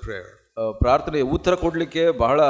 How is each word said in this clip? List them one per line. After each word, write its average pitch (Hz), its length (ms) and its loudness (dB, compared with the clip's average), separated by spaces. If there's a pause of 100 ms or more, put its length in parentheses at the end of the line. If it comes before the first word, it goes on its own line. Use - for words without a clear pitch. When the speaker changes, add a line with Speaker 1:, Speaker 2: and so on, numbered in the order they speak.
Speaker 1:
prayer. - 560 -16
Speaker 2:
ಆ, 110 120 -4
ಪ್ರಾರ್ಥನೆಗೆ 143 520 0
ಉತ್ತರ 170 320 0
ಕೊಡ್ಲಿಕ್ಕೆ 165 560 -2
ಬಹಳ 131 380 2